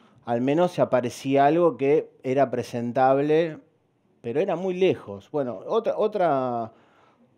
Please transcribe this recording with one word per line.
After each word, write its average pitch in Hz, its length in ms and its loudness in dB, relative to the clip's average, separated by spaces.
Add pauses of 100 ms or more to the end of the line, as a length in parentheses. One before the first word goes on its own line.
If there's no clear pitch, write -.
(260)
al 120 160 -2
menos 160 300 2
se 151 100 -2
aparecía 135 640 0
algo 156 320 2
que 139 320 0 (140)
era 131 280 0
presentable, 135 1080 0 (640)
pero 120 200 -4
era 190 140 -2
muy 185 200 -4
lejos. 127 560 -2
Bueno, 123 340 -4
otra, 214 320 -2
otra, 135 760 0 (680)